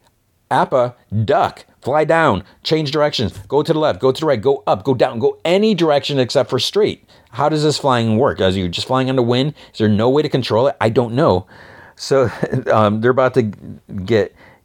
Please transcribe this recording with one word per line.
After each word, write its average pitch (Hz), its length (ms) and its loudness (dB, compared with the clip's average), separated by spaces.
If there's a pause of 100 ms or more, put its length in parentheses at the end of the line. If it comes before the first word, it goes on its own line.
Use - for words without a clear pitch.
(500)
Appa, 131 460 0 (300)
duck, 143 380 -2 (180)
fly 151 240 0
down, 151 380 2 (200)
change 156 260 -2
directions, 147 480 -2 (100)
go 139 140 0
to 151 100 -2
the 156 60 0
left, 131 220 0
go 127 120 2
to 131 80 -8
the 160 60 -4
right, 131 160 0
go 139 240 0
up, 131 180 -2
go 139 120 0
down, 127 240 0
go 139 260 0
any 202 300 2
direction 147 420 0
except 127 320 0
for 135 80 -2
straight." 170 500 -2 (220)
How 147 200 -2
does 151 140 0
this 151 140 0
flying 117 400 0
work? 110 240 0
Are 95 80 4
you 92 180 -2
just - 200 -8
flying 131 220 0
on 131 60 -2
the 127 80 2
wind? 127 300 0 (180)
Is - 80 -12
there 110 80 2
no 110 220 2
way 143 120 2
to 147 80 -4
control 123 380 0
it? 139 140 -2
I 110 80 2
don't 117 240 0
know. 120 340 2 (480)
So, 135 340 0 (200)
<laughs> - 220 -4
um, 107 300 2
they're 123 100 4
about 127 240 0
to 131 80 2
get, 101 920 -4 (300)